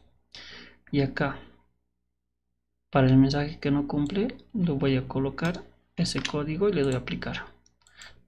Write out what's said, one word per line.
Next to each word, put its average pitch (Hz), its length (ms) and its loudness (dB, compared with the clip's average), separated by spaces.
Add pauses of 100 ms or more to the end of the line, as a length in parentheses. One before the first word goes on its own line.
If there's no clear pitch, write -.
(920)
Y 143 100 2
acá, 135 380 -2 (1500)
para 135 180 6
el 131 100 8
mensaje 143 420 4
que 147 100 -2
no 143 180 2
cumple, 190 500 -2 (160)
lo 175 220 0
voy 135 200 2
a 131 120 -2
colocar 139 580 -4 (320)
ese 165 260 -2
código 156 460 -2
y 202 40 2
le 147 100 2
doy 139 100 0
a 127 60 0
aplicar. - 480 -8 (800)